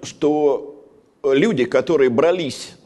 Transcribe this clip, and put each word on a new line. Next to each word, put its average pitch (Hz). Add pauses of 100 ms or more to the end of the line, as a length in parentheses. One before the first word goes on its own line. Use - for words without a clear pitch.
что 147 (380)
люди, 135
которые 131
брались 151 (100)